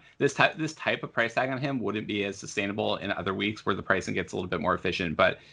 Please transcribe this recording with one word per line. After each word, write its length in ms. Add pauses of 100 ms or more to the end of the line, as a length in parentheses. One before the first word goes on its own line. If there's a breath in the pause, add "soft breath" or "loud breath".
(180 soft breath)
This 160
ty-, 240
this 160
type 300
of 100
price 200
tag 160
on 80
him 220
wouldn't 280
be 180
as 120
sustainable 600
in 140
other 220
weeks 320
where 100
the 80
pricing 300
gets 200
a 20
little 140
bit 120
more 120
efficient, 420
but, 240 (140 soft breath)